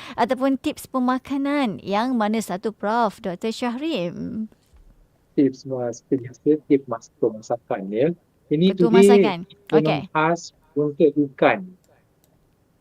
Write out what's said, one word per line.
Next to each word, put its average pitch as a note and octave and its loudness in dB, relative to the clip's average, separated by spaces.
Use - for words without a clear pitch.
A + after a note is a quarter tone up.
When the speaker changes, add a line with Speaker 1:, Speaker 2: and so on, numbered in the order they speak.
Speaker 1:
ataupun C4 0
tips - -6
pemakanan. C4 -2
Yang A3 -2
mana A3 0
satu, G#3 -6
Prof, G#3+ -2
Doktor F#3+ -6
Syahrim? A3 -6
Speaker 2:
Tips C3+ 0
mas-, B2 -8
tips, A#2+ -4
tips D3+ 2
mas-, A#2 -10
pemasakan, A2 -4
ya. C3+ 0
Ini F3 2
Speaker 1:
Ketua F#3 2
Speaker 2:
today D#3+ 2
Speaker 1:
masakan. G3+ 6
Speaker 2:
memang - 0
Speaker 1:
Okey. D#3 0
Speaker 2:
khas E3 2
untuk D3 2
ikan. C#3 2